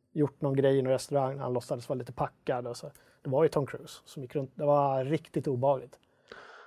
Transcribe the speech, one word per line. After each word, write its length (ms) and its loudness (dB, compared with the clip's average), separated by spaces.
gjort 280 -2
någon 160 0
grej 220 6
i 40 4
någon 100 2
restaurang. 460 0
Han 140 -4
låtsades 360 -4
vara 100 -2
lite 140 -10
packad. 540 -4
Och 100 -8
så. 140 -14
Det 80 -6
var 120 4
ju 60 6
Tom 180 0
Cruise 380 -14
som 180 -14
gick 140 -14
runt. 180 -6
Det 100 -6
var 400 4
riktigt 420 -4
obehagligt. 520 -2